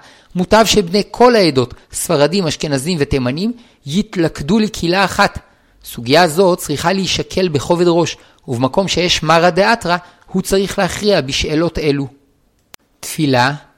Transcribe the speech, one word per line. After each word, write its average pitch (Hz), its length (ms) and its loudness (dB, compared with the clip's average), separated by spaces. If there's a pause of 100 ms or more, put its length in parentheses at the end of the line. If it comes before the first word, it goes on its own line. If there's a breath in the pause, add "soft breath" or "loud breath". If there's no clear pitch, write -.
(340 loud breath)
מוטב 208 320 4
שבני 196 440 0
כל 240 260 4
העדות, 139 380 2 (180 soft breath)
ספרדים, 160 540 0
אשכנזים 147 540 -4
ותימנים, 143 520 -2 (340 loud breath)
יתלכדו 170 720 -2
לקהילה 190 460 0
אחת. - 340 0 (460 soft breath)
סוגיה 143 440 2
זו 175 280 2
צריכה 160 360 -2
להישקל 185 560 -2
בכובד 170 400 0
ראש, 165 280 0 (320 soft breath)
ובמקום 131 400 -2
שיש 170 340 -2
מרא 165 280 4
דאתרא, 185 460 0 (360 loud breath)
הוא 185 100 -2
צריך 196 360 -2
להכריע 196 420 0
בשאלות 151 580 -2
אלו. 143 280 0 (920)
תפילה, 135 540 0 (240)